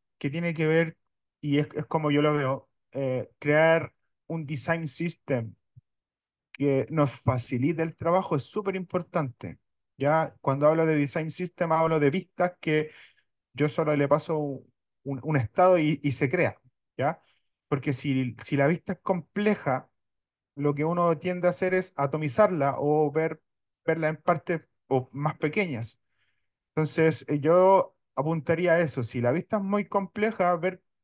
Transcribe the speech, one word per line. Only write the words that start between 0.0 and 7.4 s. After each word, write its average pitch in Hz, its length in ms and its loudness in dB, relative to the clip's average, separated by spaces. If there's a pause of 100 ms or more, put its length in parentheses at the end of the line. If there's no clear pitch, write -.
que 139 120 -4
tiene 170 240 -4
que 156 120 0
ver, 165 300 2 (440)
y 143 180 0
es, 147 160 0
es 147 120 -6
como 156 240 0
yo 147 120 2
lo 151 120 2
veo, 135 340 -4 (240)
eh, 127 460 -4
crear 156 560 2 (320)
un 160 200 -8
design 160 400 -4
system 135 680 -6 (1000)
que 139 380 0
nos 156 220 2
facilite 127 720 -2